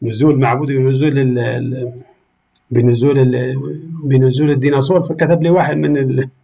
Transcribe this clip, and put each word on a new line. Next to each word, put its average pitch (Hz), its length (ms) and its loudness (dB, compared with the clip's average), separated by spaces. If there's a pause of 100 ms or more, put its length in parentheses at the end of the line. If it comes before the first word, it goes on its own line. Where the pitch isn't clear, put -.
نزول 120 360 0
معبود 131 300 0
بنزول 135 500 0
ال-، 127 200 0
ال-، 120 540 -4 (760)
بنزول 120 480 2
ال-، 127 400 0 (460)
بنزول 131 460 2
الديناصور، 143 520 0
فكتب 165 400 0
لي 165 80 2
واحد 170 260 2
من 147 200 0
ال-، 131 320 -2 (160)